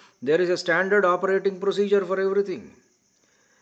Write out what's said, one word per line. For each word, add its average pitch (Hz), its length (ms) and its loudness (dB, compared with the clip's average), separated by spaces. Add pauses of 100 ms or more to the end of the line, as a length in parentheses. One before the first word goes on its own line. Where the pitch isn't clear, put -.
(240)
there 165 220 2
is 175 80 0
a 170 40 -2
standard 190 460 2
operating 185 600 0
procedure 196 480 0
for 190 120 -2
everything. 196 360 -2 (1000)